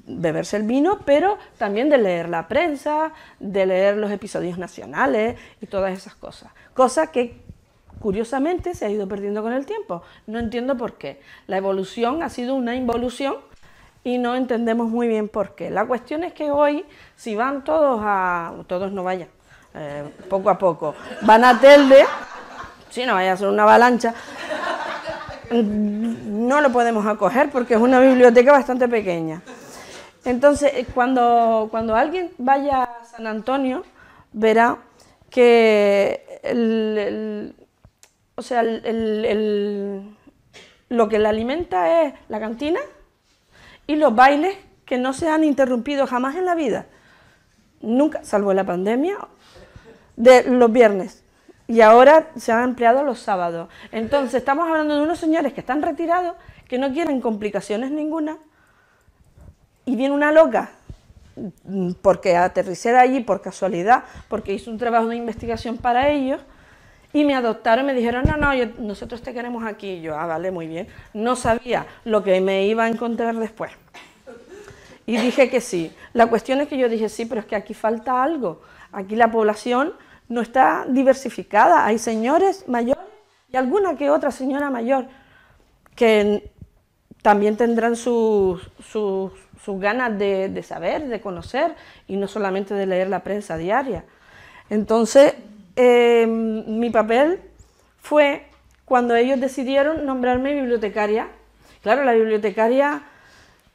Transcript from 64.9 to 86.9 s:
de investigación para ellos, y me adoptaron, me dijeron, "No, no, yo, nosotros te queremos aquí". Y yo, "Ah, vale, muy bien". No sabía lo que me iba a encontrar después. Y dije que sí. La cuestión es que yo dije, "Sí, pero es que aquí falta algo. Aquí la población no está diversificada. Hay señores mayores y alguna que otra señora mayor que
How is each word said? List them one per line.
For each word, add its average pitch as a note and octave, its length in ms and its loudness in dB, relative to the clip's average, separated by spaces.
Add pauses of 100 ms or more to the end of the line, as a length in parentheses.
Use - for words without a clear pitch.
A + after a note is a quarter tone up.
de A#3 80 -6
investigación A#3 640 -8
para B3+ 320 0
ellos, C#4 300 -2 (720)
y D4 100 2
me C#4 100 2
adoptaron, A#3 520 0
me C#4 80 -2
dijeron, B3 320 0
"No, D4+ 100 -2
no, C#4+ 180 0
yo, B3 120 -2 (120)
nosotros A3+ 440 -12
te B3 120 -14
queremos A#3+ 300 -10
aquí". G3+ 300 -10
Y E3 80 -12
yo, D#3 160 -8
"Ah, E3 80 -6
vale, E3+ 240 -6
muy E3+ 160 -8
bien". E3 220 -12 (260)
No A#3 220 -2
sabía A#3 500 -2 (180)
lo G#3+ 180 0
que F#3 180 2
me G3 260 0
iba A3+ 180 0
a A3+ 40 0
encontrar A#3 480 -4
después. G#3+ 360 -8 (1300)
Y A3+ 100 -2
dije B3 340 2
que B3 100 0
sí. E3+ 340 -6 (180)
La A#3 140 4
cuestión A#3+ 340 0
es D4 80 -4
que C#4+ 100 -6
yo B3 100 2
dije, A3 200 -2
"Sí, A#3 180 -8
pero A#3 140 -6
es G#3+ 60 -12
que A3+ 100 -6
aquí G3+ 180 -8
falta A#3 480 -2
algo. C4 400 -4 (300)
Aquí G3+ 240 -8
la A3+ 140 4
población A#3+ 640 0 (340)
no A#3 120 -4
está C4 480 2
diversificada. C4 960 2
Hay G#3+ 140 0
señores C4 720 0
mayores B3 360 -2 (460)
y B3+ 60 -8
alguna D4+ 400 0
que C#4 140 -2
otra D4+ 200 0
señora C#4 400 -6
mayor B3+ 360 -2 (880)
que G#3 560 2 (720)